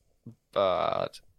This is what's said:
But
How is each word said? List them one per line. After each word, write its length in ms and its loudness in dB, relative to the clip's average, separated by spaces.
But 680 0